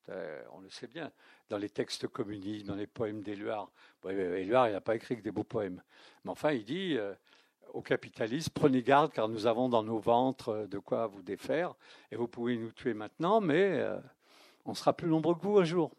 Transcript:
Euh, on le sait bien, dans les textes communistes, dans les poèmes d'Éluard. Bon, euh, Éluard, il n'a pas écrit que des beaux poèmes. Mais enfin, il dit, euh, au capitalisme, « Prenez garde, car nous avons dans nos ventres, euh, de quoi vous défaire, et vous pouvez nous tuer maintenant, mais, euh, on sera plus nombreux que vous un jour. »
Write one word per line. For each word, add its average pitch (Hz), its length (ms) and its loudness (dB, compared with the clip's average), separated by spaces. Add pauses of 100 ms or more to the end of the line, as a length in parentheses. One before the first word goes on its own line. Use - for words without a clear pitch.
Euh, 82 320 -10 (120)
on 90 60 -18
le 95 100 -20
sait - 180 -14
bien, 147 240 -12 (380)
dans 107 80 -4
les 101 120 -4
textes - 380 -4
communistes, 104 580 -6
dans 101 100 -6
les 101 120 -6
poèmes 107 340 -6
d'Éluard. 104 500 -6 (300)
Bon, - 80 -8
euh, 95 280 0
Éluard, 113 320 4
il 104 40 -2
n'a 92 80 -4
pas 113 140 -2
écrit 117 220 -6
que 107 40 -14
des 104 100 -4
beaux 107 120 -2
poèmes. 98 380 -4 (420)
Mais 95 80 -8
enfin, 151 200 0
il 117 140 -2
dit, 160 320 -2
euh, 101 160 -4 (600)
au 120 80 -8
capitalisme, « 123 720 -2
Prenez 131 280 6
garde, 139 300 6
car 110 160 0
nous 110 180 -4
avons 120 240 4
dans 117 140 4
nos 110 160 -2
ventres, 117 500 2
euh, 107 180 -4
de 98 120 -6
quoi 113 280 -2
vous 98 140 -10
défaire, 131 540 -4 (360)
et 107 40 -10
vous 117 120 -2
pouvez 120 300 -2
nous 113 140 -6
tuer 120 220 -2
maintenant, 156 480 2
mais, 175 380 4
euh, 101 200 -2 (680)
on 113 80 -6
sera - 200 2
plus - 140 -4
nombreux 160 280 4
que 160 60 -12
vous 202 180 6
un 180 60 6
jour. » 160 340 0